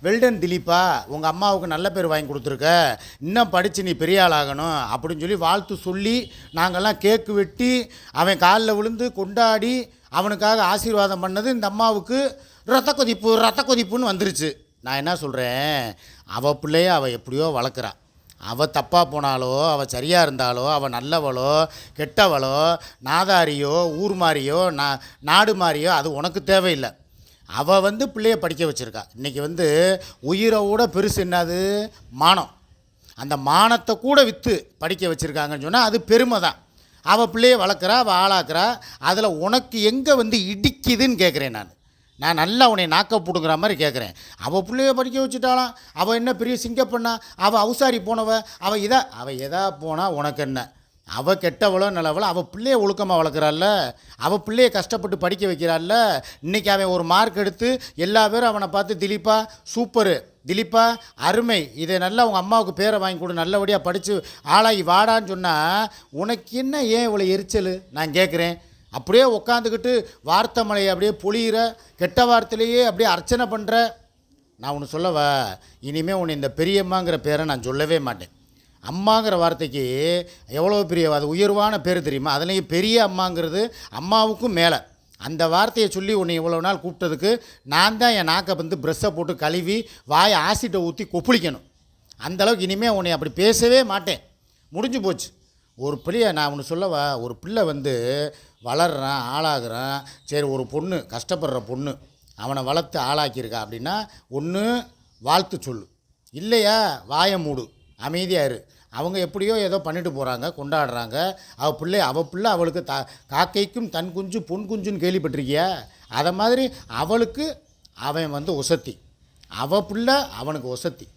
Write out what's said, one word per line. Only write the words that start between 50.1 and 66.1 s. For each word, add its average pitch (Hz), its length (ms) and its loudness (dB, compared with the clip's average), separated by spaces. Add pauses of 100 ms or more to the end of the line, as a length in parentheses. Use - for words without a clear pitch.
உனக்கு 147 320 -4
என்ன? 131 280 -6 (360)
அவ 131 280 0
கெட்டவளோ 185 540 0
நல்லவளோ, 170 420 -2
அவ 170 200 -2
பிள்ளைய 247 320 0
ஒழுக்கமா 196 340 0
வளர்க்குறாள்ல, 156 480 2 (500)
அவ 165 300 -2
பிள்ளைய 233 240 4
கஷ்டப்பட்டு 190 480 -4
படிக்க 185 300 -2
வைக்கிறாள்ல. 170 760 2 (180)
இன்னைக்கு 196 300 0
அவன் 196 140 2
ஒரு 180 180 0
மார்க் 185 320 4
எடுத்து 226 460 0 (140)
எல்லா 208 320 4
பேரும் 233 200 2
அவனை 208 200 -2
பார்த்து, 196 280 -2
"திலீப்பா 208 500 0 (300)
சூப்பரு, 220 400 2 (320)
திலீப்பா 208 380 2 (300)
அருமை, 190 600 0
இதை 165 220 -2
நல்லா 196 280 2
உங்க 208 120 0
அம்மாவுக்கு 190 360 2
பேரை 202 260 2
வாங்கி 185 200 -2
கொடு, 175 140 -6
நல்லபடியா 196 440 0
படிச்சு 185 480 -2 (180)
ஆளாகி 202 400 4
வாடான்னு" 208 440 4
சொன்னா 185 600 0 (240)